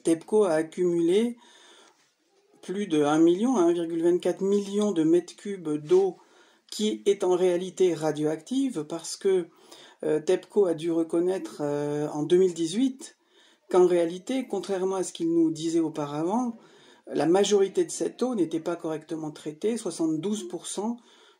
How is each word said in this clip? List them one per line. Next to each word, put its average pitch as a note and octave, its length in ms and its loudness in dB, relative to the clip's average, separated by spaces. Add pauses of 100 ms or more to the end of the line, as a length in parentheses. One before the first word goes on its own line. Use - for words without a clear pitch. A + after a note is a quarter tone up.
tepco F#3 420 2
a E3+ 80 2
accumulé F3 840 2 (1300)
plus G3 240 -6
de D3+ 160 2
un D3+ 160 4
million, F#3 360 4
un F3 160 4
virgule E3+ 300 -2
vingt-quatre F3 400 2
million G3+ 500 0
de D#3+ 120 0
mètres E3+ 320 2
cubes F#3+ 340 -10
d'eau F3 480 2 (540)
qui G#3+ 340 -4
est G3 180 2
en F3+ 120 2
réalité F3+ 580 2
radioactive D#3 920 -2
parce D#3+ 300 -10
que, F#3 320 0 (540)
euh, D#3 180 0
tepco F#3 460 0
a E3+ 80 2
dû D#3+ 160 -6
reconnaître, E3+ 720 -2
euh, D3 460 -4
en D3+ 160 -6
deux E3 140 2
mille F#3 180 2
dix-huit F3 600 -4 (540)
qu'en F3+ 160 6
réalité, F3+ 640 0
contrairement F#3+ 480 -4
à F#3 80 -2
ce F3 100 -12
qu'il E3 180 -4
nous E3 200 4
disait D#3+ 280 -2
auparavant, D#3+ 800 -2 (500)
la D3 200 0
majorité G3 580 4
de D#3+ 60 -10
cette - 320 -4
eau B3+ 100 0
n'était E3 260 -2
pas E3+ 160 -4
correctement D#3+ 540 -8
traitée, D#3+ 480 -6
soixante-douze E3+ 720 -4
pour - 180 -12
cent A3+ 320 -6 (420)